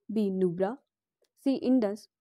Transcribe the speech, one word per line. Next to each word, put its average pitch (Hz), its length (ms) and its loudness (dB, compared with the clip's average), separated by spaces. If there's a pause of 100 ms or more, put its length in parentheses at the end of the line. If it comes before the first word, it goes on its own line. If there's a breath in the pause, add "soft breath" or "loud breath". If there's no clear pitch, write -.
(120)
B 202 200 0
नुब्रा, 185 440 0 (720)
C 269 120 2
इंडस 220 500 0 (120)